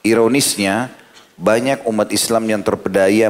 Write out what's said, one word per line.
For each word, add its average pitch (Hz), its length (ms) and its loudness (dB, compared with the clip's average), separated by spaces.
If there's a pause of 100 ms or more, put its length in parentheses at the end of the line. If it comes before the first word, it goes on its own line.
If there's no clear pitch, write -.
Ironisnya, 113 880 0 (400)
banyak 120 560 0
umat 107 240 -2
Islam 113 320 -2
yang 107 160 -2
terpedaya 98 680 0